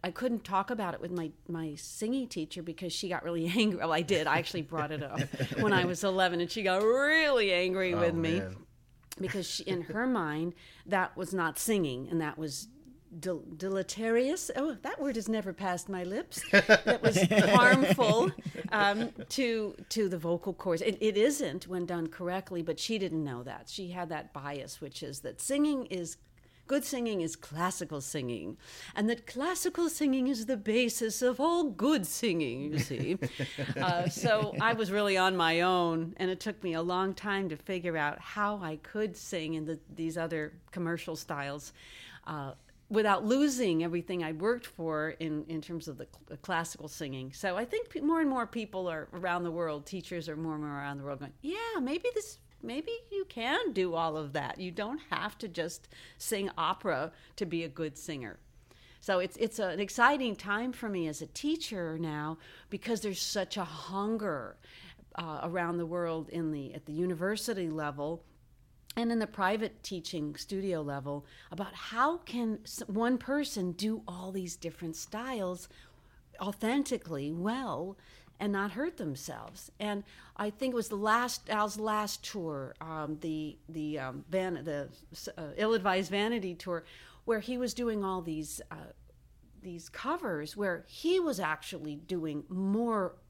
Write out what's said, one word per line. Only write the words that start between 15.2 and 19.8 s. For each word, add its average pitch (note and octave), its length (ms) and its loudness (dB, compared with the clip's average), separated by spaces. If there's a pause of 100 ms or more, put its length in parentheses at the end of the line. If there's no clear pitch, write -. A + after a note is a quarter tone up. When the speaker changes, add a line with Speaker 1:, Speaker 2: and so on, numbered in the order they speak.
Speaker 1:
never G3 240 0
passed F3+ 340 -2
my F#3 160 -4
lips. G#3 480 -6
That G#3+ 500 8
was G3+ 200 6
Speaker 2:
<laughs> F3 100 6 (240)
Speaker 1:
harmful, B3 760 10 (440)
um, G#3 360 4 (200)
to, A3+ 440 2 (140)